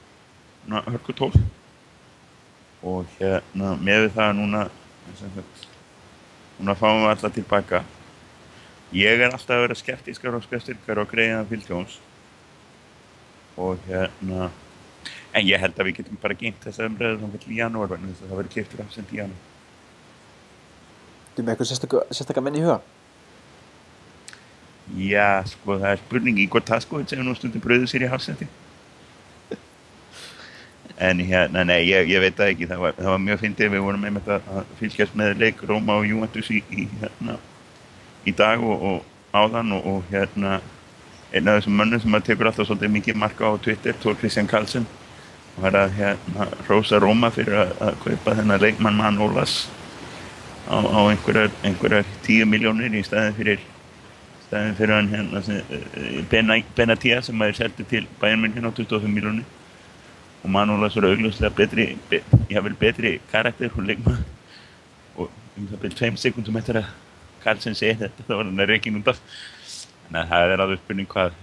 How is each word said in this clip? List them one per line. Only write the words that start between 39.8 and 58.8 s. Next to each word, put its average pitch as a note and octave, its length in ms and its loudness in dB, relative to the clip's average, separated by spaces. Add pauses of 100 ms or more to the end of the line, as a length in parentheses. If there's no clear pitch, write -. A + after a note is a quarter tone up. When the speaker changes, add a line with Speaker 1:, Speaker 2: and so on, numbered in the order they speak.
Speaker 1:
og, G2 140 -2 (100)
hérna, G2 460 -2 (720)
einn G2 220 4
af G#2+ 80 6
þessum G#2 180 2
mönnum A2 240 2
sem A2 80 2
maður G#2+ 160 2
tekur A2 240 2
alltaf G#2+ 160 0
svolítið G#2 300 0
mikið G#2+ 240 -2
mark G#2+ 180 -2
á G#2+ 240 2
Twitter, A2+ 400 -2
Thor G#2+ 160 0
Christian G#2 320 -2
Karlsson, A2 380 0 (720)
var F#2+ 180 4
að, G2 220 2
hérna, G2 480 -2 (180)
hrósa G#2 320 4
Róma A2 380 6
fyrir G#2+ 240 2
að, F2+ 140 2 (100)
að - 180 0
kaupa A2+ 380 -2
þennan G2+ 240 4
leikmann G#2+ 340 4
Manolas G#2+ 600 2 (1080)
á, G#2 160 0
á G#2+ 180 4 (120)
einhverjar, G#2 400 2 (100)
einhverjar G2+ 460 2 (180)
tíu A2 220 6
milljónir A2 500 0
í F#2+ 80 -2
staðinn G#2+ 320 0
fyrir, G2+ 240 0
í - 880 -20
staðinn G#2 320 -2
fyrir G#2+ 160 4
hann, G#2 180 2
hérna, G2 320 -4
sem, G2+ 160 -4
eh, - 640 -10
Bena-, A2+ 320 4 (160)
Benatia A#2+ 480 2
sem A2+ 160 -6
maður G#2 240 0
seldi - 240 -8
til A2 160 -2 (160)
Bayern A2 240 2
München A#2 240 -2
á A2+ 80 -4
tuttugu A2 240 -2